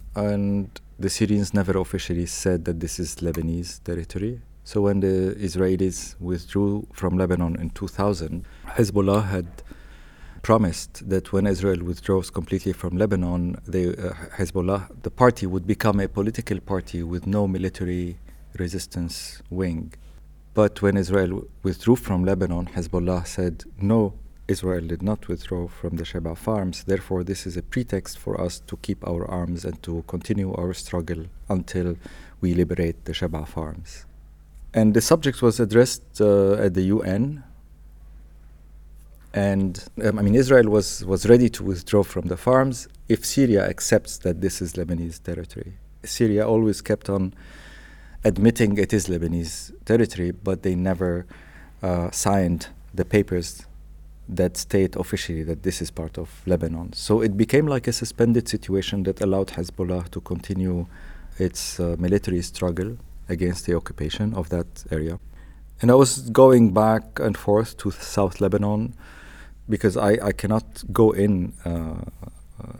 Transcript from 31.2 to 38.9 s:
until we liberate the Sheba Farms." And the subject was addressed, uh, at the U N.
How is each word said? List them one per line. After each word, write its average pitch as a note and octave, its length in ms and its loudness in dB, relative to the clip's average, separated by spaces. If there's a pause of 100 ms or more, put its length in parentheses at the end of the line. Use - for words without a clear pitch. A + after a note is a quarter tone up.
until F2+ 480 -2 (440)
we F2+ 140 2
liberate E2+ 520 0
the E2 60 -6
Sheba D#2+ 320 -4
Farms." D#2+ 600 -10 (680)
And A2 200 6
the A2+ 80 6
subject D3 400 2
was A#2+ 180 4
addressed, A#2 580 2
uh, G2+ 360 6
at G2+ 180 2
the F#2 120 2 (120)
U A2 60 0
N. A#2+ 420 -2 (1900)